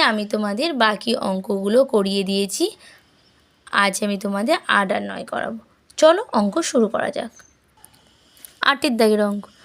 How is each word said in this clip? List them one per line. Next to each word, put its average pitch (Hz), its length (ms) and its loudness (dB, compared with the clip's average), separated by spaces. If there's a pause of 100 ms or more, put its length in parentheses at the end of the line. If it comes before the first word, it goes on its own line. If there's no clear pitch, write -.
আমি 220 240 2
তোমাদের 214 480 -2
বাকি 220 380 0 (100)
অঙ্কগুলো 196 640 0
করিয়ে 196 380 0
দিয়েছি, 196 420 -2 (1040)
আজ 202 220 2 (100)
আমি 202 140 -2
তোমাদের 202 380 -2 (120)
আট 196 240 2
আর 147 120 -2
নয় 196 220 -10
করাবো। - 340 -6 (380)
চলো 339 240 6 (120)
অঙ্ক 202 280 0
শুরু 233 260 2
করা - 220 -2
যাক। - 220 -6 (1300)
আটের 277 360 0
দাগের 214 240 4
অঙ্ক, 202 220 -2 (220)